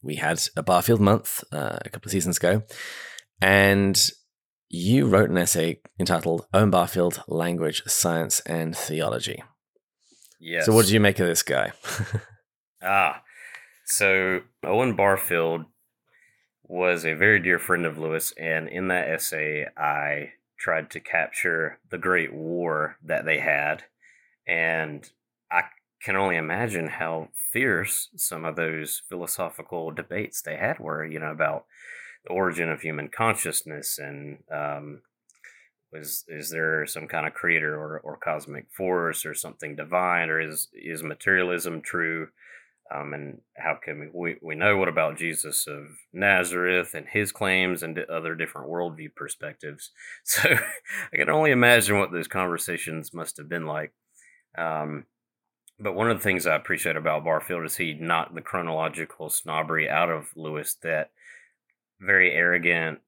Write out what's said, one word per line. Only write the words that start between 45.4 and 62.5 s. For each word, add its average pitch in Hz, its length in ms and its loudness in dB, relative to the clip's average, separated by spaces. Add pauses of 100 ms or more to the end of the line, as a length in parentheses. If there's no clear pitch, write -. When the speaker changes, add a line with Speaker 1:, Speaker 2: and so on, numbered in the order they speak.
Speaker 2:
of 71 180 -12 (280)
Nazareth 90 800 2
and 76 160 -10
his 104 240 -2
claims 92 500 0
and 82 140 -8
di-, 85 60 -6 (100)
other 82 220 -4
different 78 340 -8
worldview 80 480 -6
perspectives. 73 760 -14 (160)
<laughs> - 160 -20
So - 320 2 (540)
I - 60 -6
can - 140 2
only 151 220 4
imagine 120 460 6
what 92 140 0
those 85 160 -4
conversations 85 840 -4
must 82 240 -10
have 76 100 -16
been 82 180 -6
like. 76 260 -6 (680)
Um, 78 480 -4 (760)
but 104 140 -4
one 110 160 2
of 107 80 0
the - 40 -8
things 92 240 0
I 80 80 4
appreciate 78 420 -2
about 78 280 -2
Barfield 82 400 -2
is 78 120 -6
he 82 180 -4
knocked 82 400 -2
the 82 80 -12
chronological 80 880 -6
snobbery 80 580 -2
out 85 220 2
of 78 160 -4 (100)
Lewis, 76 460 -8
that 78 300 -2 (840)
very 92 340 6
arrogant 85 760 2